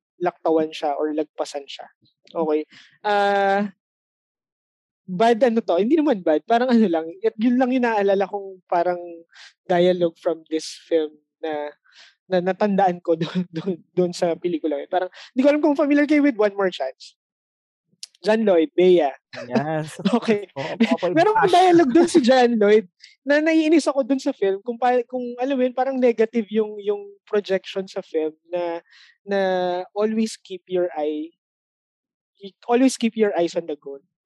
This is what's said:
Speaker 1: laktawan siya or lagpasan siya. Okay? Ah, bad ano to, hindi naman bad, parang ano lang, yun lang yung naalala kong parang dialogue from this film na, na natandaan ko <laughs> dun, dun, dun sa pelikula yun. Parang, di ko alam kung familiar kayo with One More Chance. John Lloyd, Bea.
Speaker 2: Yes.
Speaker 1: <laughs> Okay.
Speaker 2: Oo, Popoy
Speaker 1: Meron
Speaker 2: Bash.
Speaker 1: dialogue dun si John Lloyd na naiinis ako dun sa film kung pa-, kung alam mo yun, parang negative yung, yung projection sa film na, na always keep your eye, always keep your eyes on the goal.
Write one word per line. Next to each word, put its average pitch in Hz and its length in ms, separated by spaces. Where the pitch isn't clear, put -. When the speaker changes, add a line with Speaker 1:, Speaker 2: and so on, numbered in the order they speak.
Speaker 1:
laktawan 160 480
siya 151 240
or 151 240
lagpasan 147 480
siya. - 240
Okay? 156 320
Ah, 202 640
bad 214 400
ano 233 160
to, 185 240
hindi 277 160
naman 277 240
bad, 156 240
parang 240 240
ano 226 160
lang, 165 200
yun 247 200
lang 254 160
yung 247 120
naalala 202 400
kong 196 440
parang 175 280
dialogue 175 520
from 165 280
this - 400
film 156 240
na, 147 280
na 185 120
natandaan 185 600
ko 165 140
<laughs> 160 40
dun, 175 300
dun, 165 400
dun 180 240
sa 170 240
pelikula 160 400
yun. - 120
Parang, 180 200
di 254 80
ko 285 80
alam 302 120
kung 302 160
familiar 294 280
kayo 294 160
with 269 160
One 208 160
More 196 160
Chance. - 480
John 220 180
Lloyd, 170 320
Bea. 175 380
Speaker 2:
Yes. 156 560
Speaker 1:
<laughs> 202 140
Okay. 208 400
Speaker 2:
Oo, 143 180
Popoy 214 380
Speaker 1:
Meron 403 240
Speaker 2:
Bash. 415 160
Speaker 1:
dialogue 349 400
dun 339 160
si 349 160
John 240 320
Lloyd 208 320
na 285 160
naiinis 320 480
ako 285 160
dun 262 160
sa 269 140
film - 320
kung 233 160
pa-, 247 260
kung 254 160
alam 269 160
mo 247 80
yun, 254 140
parang 262 240
negative 226 500
yung, 214 300
yung 202 260
projection 196 580
sa 190 160
film 156 300
na, 170 300
na 196 180
always 220 480
keep - 260
your 180 300
eye, 156 340
always 254 300
keep 226 180
your 202 220
eyes 170 180
on 170 140
the 147 80
goal. 139 240